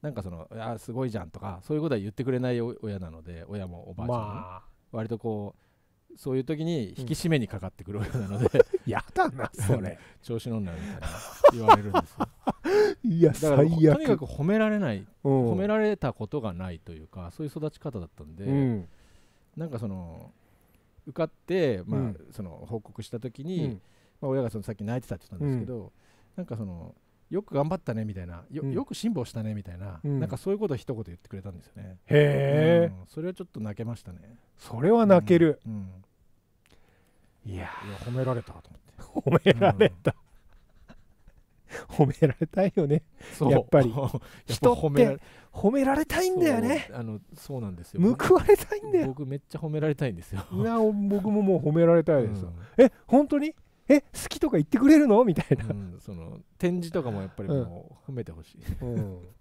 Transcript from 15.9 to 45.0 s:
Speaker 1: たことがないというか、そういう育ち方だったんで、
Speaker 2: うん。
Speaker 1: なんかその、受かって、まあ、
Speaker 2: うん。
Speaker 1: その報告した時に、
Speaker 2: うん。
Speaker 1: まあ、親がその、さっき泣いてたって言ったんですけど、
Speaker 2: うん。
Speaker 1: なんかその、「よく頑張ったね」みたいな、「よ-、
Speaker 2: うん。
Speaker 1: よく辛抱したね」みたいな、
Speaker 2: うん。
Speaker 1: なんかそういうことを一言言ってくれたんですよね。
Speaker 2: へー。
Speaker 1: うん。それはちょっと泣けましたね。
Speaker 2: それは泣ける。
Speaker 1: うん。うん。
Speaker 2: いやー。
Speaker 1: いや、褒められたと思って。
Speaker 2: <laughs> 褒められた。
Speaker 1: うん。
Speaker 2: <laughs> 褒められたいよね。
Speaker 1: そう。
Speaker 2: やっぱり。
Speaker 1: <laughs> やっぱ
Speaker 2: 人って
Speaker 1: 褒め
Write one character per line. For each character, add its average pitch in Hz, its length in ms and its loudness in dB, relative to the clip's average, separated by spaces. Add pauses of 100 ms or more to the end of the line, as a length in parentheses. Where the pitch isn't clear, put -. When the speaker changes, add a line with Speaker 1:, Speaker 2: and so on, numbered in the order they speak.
Speaker 1:
た 123 180 -4
こ 110 140 -10
と 147 140 -6
が 104 120 -6
な 92 180 -8
い 82 80 -12
と - 120 -18
い 80 100 -14
う 78 60 -20
か、 92 240 -14
そ - 120 -12
う 151 40 -8
い - 60 -8
う - 20 -
育 151 160 -6
ち - 80 -20
方 123 200 -10
だ 85 80 -10
っ - 20 -20
た - 140 -20
ん 78 120 -20
で、 95 100 -12
Speaker 2:
う 131 60 0
ん。 127 380 0 (680)
Speaker 1:
な 160 120 -8
ん - 20 -10
か 123 100 -8
そ 107 80 -8
の、 85 440 -12 (800)
受 135 60 -18
か 165 100 -2
っ - 40 -12
て、 139 560 -2
ま 139 120 -4
あ、 - 40 -2
Speaker 2:
う - 20 -4
ん。 95 280 -10
Speaker 1:
そ 104 120 -14
の 82 240 -16
報 113 140 -8
告 - 200 -18
し - 80 -14
た 117 100 -10
時 127 240 -14
に、 170 220 -4
Speaker 2:
う - 40 -4
ん。 104 120 -10 (400)
Speaker 1:
ま 147 60 -6
あ、 131 40 -2
親 135 100 0
が 120 80 -2
そ 104 80 -10
の、 101 60 -8
さ 117 100 -8
っ - 20 -8
き - 80 -12
泣 113 160 -4
い - 20 -8
て - 60 -20
た - 80 -8
っ - 20 -16
て - 120 -20
言 190 80 -14
っ - 20 -14
た 147 60 -4
ん - 20 -2
で 135 60 -2
す 123 60 -2
け 107 60 -6
ど、 120 140 -10
Speaker 2:
う 95 60 -14
ん。 104 60 -20 (440)
Speaker 1:
な 180 80 -8
ん - 20 -8
か 120 100 -10
そ 107 100 -8
の、 87 300 -14 (340)
「よ 196 140 -4
く - 100 -16
頑 143 160 0
張 185 60 -2
っ 180 40 -8
た - 140 -8
ね」 110 120 -4
み 104 80 -8
た 92 100 -10
い 85 40 -12
な、 87 220 -16
「よ-、 147 160 -10
Speaker 2:
う - 20 -4
ん。 135 40 -4
Speaker 1:
よ 233 140 -4
く - 80 -12
辛 226 200 -4
抱 123 120 -4
し - 80 -20
た 113 100 -8
ね」 107 120 -6
み 101 80 -10
た 92 100 -14
い 87 40 -14
な、 92 260 -12
Speaker 2:
う 147 40 -4
ん。 139 120 -2
Speaker 1:
な 123 80 -2
ん - 20 -6
か 120 80 -8
そ 190 140 -4
う - 20 0
い - 20 0
う 208 40 -10
こ 214 80 -4
と 147 80 -2
を - 20 -8
一 - 160 -8
言 107 100 -8
言 87 120 -14
っ - 20 -20
て - 120 -20
く 101 60 -14
れ 95 60 -12
た 98 80 -12
ん 85 80 -14
で 78 60 -20
す - 40 -20
よ - 80 -20
ね。 95 220 -16 (100)
Speaker 2:
へ 147 840 4
ー。 92 100 -14
Speaker 1:
う - 20 -18
ん。 - 40 -20
そ - 140 -12
れ 170 60 -6
は 185 60 -8
ち 180 80 -14
ょ 180 40 -12
っ - 20 -20
と - 120 -16
泣 104 160 -8
け 117 80 -8
ま 113 120 -8
し - 80 -20
た - 80 -18
ね。 87 80 -18 (380)
Speaker 2:
そ - 240 -12
れ 175 100 4
は 233 140 6
泣 196 200 8
け 175 140 6
る。 160 260 4
Speaker 1:
う 113 40 -10
ん。 110 40 -8
う - 20 -8 (1700)
ん。 - 20 -10
Speaker 2:
い 92 40 -10
や 90 120 -10
ー。 - 200 -14
Speaker 1:
い 101 40 -12
や、 98 60 -12
褒 120 140 -10
め 131 120 -2
ら 127 100 -2
れ 117 80 -4
た - 120 -18
と - 160 -20
思 - 80 -20
っ - 40 -20
て。 - 480 -6
Speaker 2:
<laughs> - 0 -
褒 175 240 6
め 117 60 2
ら 190 180 6
れ 202 120 6
た。 - 220 -2
Speaker 1:
う - 40 -8
ん。 - 140 -20 (1400)
Speaker 2:
<laughs> - 180 -16
褒 147 200 2 (140)
め 160 60 6
ら 131 120 0
れ 160 80 -2
た 190 180 0
い 185 100 0
よ 160 120 2
ね。 151 160 2 (300)
Speaker 1:
そ 147 140 0
う。 117 40 6
Speaker 2:
や 123 80 6
っ 113 100 -4
ぱ 147 120 6
り。 123 80 4
Speaker 1:
<laughs> 110 60 -6
や 139 100 -4
っ - 60 -4
ぱ 127 80 -6 (260)
Speaker 2:
人 240 280 4
っ - 20 2
て - 60 -8
Speaker 1:
褒 156 80 0
め 139 160 6